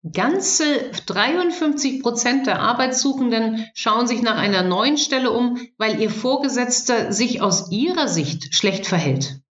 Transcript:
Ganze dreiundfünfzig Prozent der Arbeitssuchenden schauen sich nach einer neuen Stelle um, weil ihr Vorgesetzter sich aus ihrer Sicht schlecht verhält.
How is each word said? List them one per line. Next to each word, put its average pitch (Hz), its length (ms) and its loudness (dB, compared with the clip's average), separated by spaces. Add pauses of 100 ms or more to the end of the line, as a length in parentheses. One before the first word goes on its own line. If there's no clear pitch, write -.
(140)
Ganze 302 500 0 (400)
dreiundfünfzig 285 960 0
Prozent 247 440 0
der 196 140 0
Arbeitssuchenden 240 1120 0
schauen 233 320 2
sich 226 160 0
nach 220 160 2
einer 190 240 2
neuen 208 340 2
Stelle 262 340 0
um, 240 300 0 (160)
weil 220 240 -2
ihr 220 80 2
Vorgesetzter 254 1040 0
sich 240 300 0
aus 180 280 0
ihrer 294 380 0
Sicht 160 460 -2
schlecht - 320 0
verhält. 143 540 0 (140)